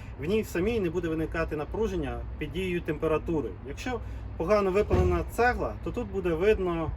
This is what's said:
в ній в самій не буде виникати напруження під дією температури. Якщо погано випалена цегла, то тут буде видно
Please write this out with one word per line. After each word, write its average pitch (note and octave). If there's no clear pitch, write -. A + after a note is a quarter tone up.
в C3+
ній G#3
в -
самій G#3+
не F3
буде E3
виникати D#3+
напруження D3+
під -
дією F3+
температури. D#3
Якщо A#3
погано G3
випалена F3+
цегла, A3
то E3+
тут A3
буде F3+
видно F3